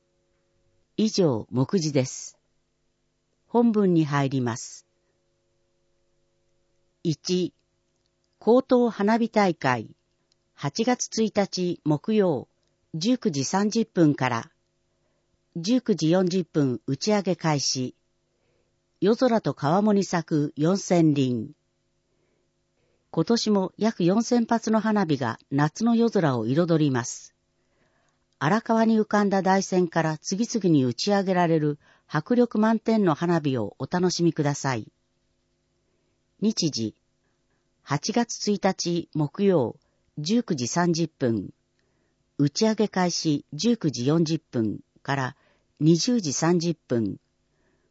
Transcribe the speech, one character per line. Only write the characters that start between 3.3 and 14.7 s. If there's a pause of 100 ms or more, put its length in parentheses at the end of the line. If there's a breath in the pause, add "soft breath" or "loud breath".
本
文
に
入
り
ま
す。 (2250)
一、 (840)
高
等
花
火
大
会。 (600)
八
月
一
日
木
曜、 (460)
十
九
時
三
十
分
か
ら。 (1080)